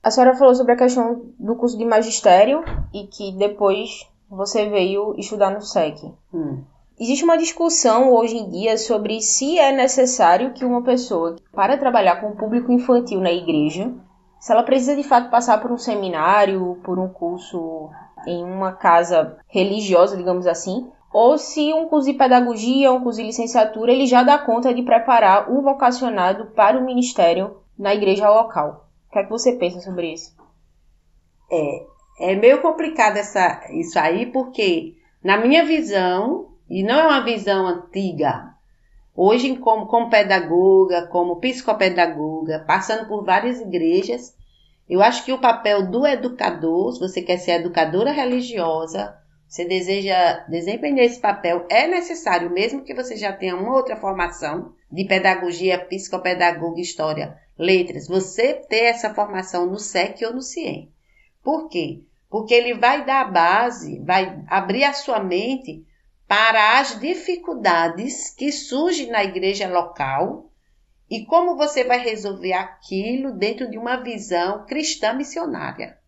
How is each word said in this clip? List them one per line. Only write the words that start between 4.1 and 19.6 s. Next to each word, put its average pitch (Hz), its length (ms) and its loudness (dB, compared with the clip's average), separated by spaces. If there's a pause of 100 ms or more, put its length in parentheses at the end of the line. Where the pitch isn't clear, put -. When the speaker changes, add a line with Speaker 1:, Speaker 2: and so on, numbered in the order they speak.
Speaker 1:
você 202 360 -2
veio 202 520 -2
estudar 196 320 -2
no 208 100 -8
sec. 156 380 -2 (340)
Speaker 2:
Hum. 139 320 -8 (340)
Speaker 1:
Existe 254 240 -2
uma 330 140 4
discussão 269 800 2
hoje 226 240 2
em 208 100 -8
dia 214 300 -2
sobre 214 420 -4
se 294 380 0
é 277 120 6
necessário 254 840 2
que 254 100 -6
uma 247 180 0
pessoa, 208 540 0 (160)
para 214 240 2
trabalhar 226 400 4
com 214 120 -6
o 208 80 -8
público 240 360 -2
infantil 240 480 2
na 202 120 2
igreja, 170 600 -2 (480)
se - 120 -2
ela 226 100 4
precisa 262 340 2
de 285 60 -2
fato 247 280 2
passar 233 300 2
por 240 100 -6
um 240 80 -4
seminário, 185 1040 0
por 180 160 -4
um 185 100 -4
curso 165 840 -10 (360)
em 175 160 -6
uma 185 300 -6
casa 170 640 2 (120)
religiosa, 196 680 2